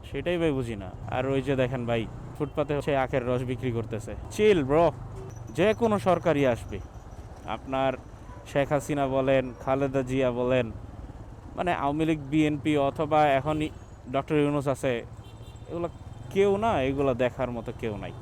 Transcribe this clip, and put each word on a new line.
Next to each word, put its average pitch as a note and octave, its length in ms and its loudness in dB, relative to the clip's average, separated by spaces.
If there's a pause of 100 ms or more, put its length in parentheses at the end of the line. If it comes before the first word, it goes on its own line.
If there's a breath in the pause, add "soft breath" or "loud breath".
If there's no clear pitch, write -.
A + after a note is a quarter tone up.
(120)
সেটাই E3 260 -2
ভাই E3 120 4
বুঝি B2 260 -2
না। F#2+ 140 -10 (200)
আর B2+ 160 0
ওই C3+ 160 2
যে C3+ 140 0
দেখেন B2+ 300 0
ভাই, A#2 200 0 (320)
ফুটপাতে D3 380 -2
হচ্ছে C#3+ 200 0
আখের B2+ 320 0
রস B2+ 140 2
বিক্রি B2 300 -2
করতেছে। A2 420 -4 (160)
চিল G#3 340 6
ব্রো, D3+ 280 6 (640)
যে G#3 180 4
কোনো G#3+ 240 2
সরকারই E3+ 480 4
আসবে, A2+ 340 0 (640)
আপনার C3 480 -2 (600)
শেখ C#3+ 200 2
হাসিনা C#3+ 340 0
বলেন, C3 460 2 (120)
খালেদা C3+ 380 2
জিয়া B2+ 280 2
বলেন, B2 400 2 (880)
মানে F3 180 0
আওয়ামী C#3+ 300 0
লীগ, D#3 160 0 (100)
বিএনপি D3+ 460 2
অথবা D3+ 500 4
এখনই C#3+ 440 2 (420)
ডক্টর C3+ 220 0
ইউনূস D3 340 2
আছে, B2+ 360 0 (640)
এগুলো E3+ 200 -4 (420)
কেউ G3 260 4
না, G#3 260 2
এগুলো C3+ 320 2
দেখার B2 360 0
মতো A#2 300 -6
কেউ A2 160 -4
নাই। F#2+ 260 -8